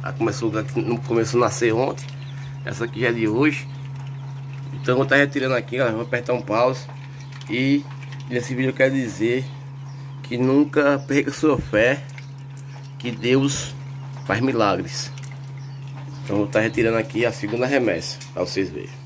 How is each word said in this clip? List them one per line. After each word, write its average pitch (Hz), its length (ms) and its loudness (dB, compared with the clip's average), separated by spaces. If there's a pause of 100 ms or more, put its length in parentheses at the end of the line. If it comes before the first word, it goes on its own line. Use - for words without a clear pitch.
Ah, - 80 -6
começou, 110 460 0
aqui, 110 240 -2
não 117 160 0
começou 117 440 2
a 120 40 6
nascer 110 280 4
ontem. 127 320 0 (600)
Essa - 180 -4
aqui 120 160 -6
já 120 100 2
é - 40 2
de 113 140 2
hoje. 139 380 2 (1080)
Então - 200 0
eu 123 40 6
vou 135 80 4
tá 135 100 4
retirando 139 400 4
aqui, 120 240 -2
ó. 127 100 4
Vou 110 120 0
apertar 120 320 0
um 123 80 0
pause. 123 440 2 (640)
E 135 360 2 (440)
nesse 123 240 -2
vídeo 131 180 2
eu 131 40 -4
quero 135 180 6
dizer 120 520 0 (840)
que 123 80 -2
nunca 139 680 4
perca 143 240 2
sua 156 260 4
fé, 120 460 2 (960)
que 120 120 -4
Deus 135 600 2 (540)
faz 101 120 2
milagres. 107 720 2 (1120)
Então 101 120 -2
eu 101 80 4
vou 101 40 0
tá - 120 4
retirando 113 380 4
aqui 113 280 2
a 117 60 4
segunda 117 340 -2
remessa, 120 540 2 (120)
pra 87 120 -2
vocês 92 260 -2
verem. 57 220 -10 (140)